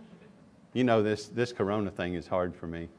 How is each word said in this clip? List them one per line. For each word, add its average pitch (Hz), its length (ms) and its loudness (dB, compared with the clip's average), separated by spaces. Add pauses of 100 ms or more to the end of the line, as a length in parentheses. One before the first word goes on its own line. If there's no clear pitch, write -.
(720)
You 123 100 2
know, 113 200 6
this, 107 240 0
this 120 240 -2
corona 101 400 0
thing 90 220 -4
is 85 140 -6
hard 90 280 0
for - 120 -12
me 82 200 -8 (120)